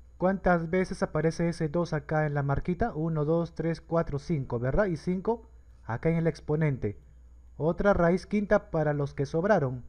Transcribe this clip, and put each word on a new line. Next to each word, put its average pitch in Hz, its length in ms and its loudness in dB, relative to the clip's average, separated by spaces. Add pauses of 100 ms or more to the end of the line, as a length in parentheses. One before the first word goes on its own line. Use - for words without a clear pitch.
(180)
¿Cuántas 180 520 2
veces 185 340 0
aparece 165 460 0
ese 160 180 -2
dos 170 240 -2
acá 156 340 0
en 147 80 -2
la 143 100 0
marquita? 170 500 0
Uno, 156 320 -2
dos, 165 300 0
tres, 160 260 -4
cuatro, 165 360 -2
cinco, 135 420 -2
¿verdad? 147 260 2
Y 175 100 -2
cinco 190 540 -2 (340)
acá 117 260 -2
en 165 60 2
el 165 120 2
exponente. 151 680 0 (600)
Otra 170 360 2
raíz 175 320 4
quinta 208 460 0
para 151 220 0
los 143 200 -2
que 139 120 -2
sobraron. 156 640 0